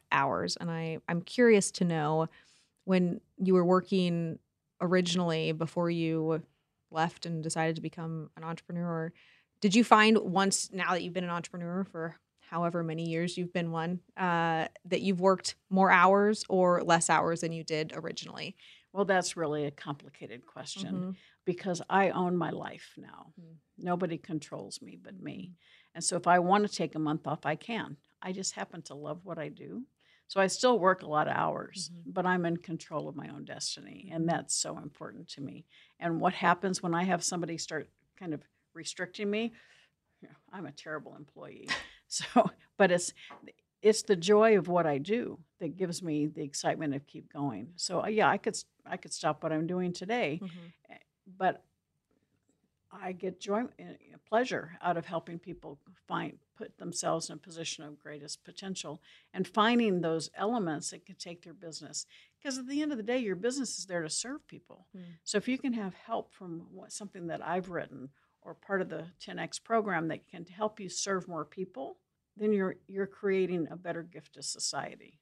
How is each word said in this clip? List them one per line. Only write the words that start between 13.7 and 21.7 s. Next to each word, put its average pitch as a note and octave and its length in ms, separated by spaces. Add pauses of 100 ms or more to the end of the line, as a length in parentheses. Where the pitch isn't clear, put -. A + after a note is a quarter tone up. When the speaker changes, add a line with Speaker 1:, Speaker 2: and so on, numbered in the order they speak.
Speaker 1:
one, E3 280 (160)
uh, E3 520 (180)
that F3+ 160
you've F#3 180
worked F#3 360 (140)
more F#3+ 220
hours G3 560
or F3+ 360
less E3+ 260
hours E3 320
than E3 100
you E3 120
did D#3 320
originally? - 600 (380)
Speaker 2:
Well, G3 120
that's F3+ 300
really D3+ 300
a C#3+ 60
complicated C#3 760
question F3 480
Speaker 1:
Mm-hmm. F#3 160 (340)
Speaker 2:
because F3 460